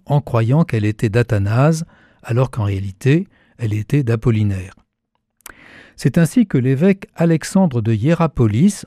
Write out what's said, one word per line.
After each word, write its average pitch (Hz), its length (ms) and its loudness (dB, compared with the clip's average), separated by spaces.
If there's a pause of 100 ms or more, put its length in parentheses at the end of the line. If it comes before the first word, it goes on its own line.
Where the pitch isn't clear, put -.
en 143 160 0
croyant 127 440 0
qu'elle 110 200 -2
était 107 240 -2
d'Athanase, 120 800 0 (360)
alors 123 280 -2
qu'en 104 140 -4
réalité, 101 640 -2 (300)
elle 110 160 -6
était 110 300 -2
d'Apollinaire. 107 720 -2 (1200)
C'est - 220 -2
ainsi 190 280 4
que - 120 -2
l'évêque 135 560 0
Alexandre 165 680 0
de 113 140 0
Hiérapolis, 143 920 0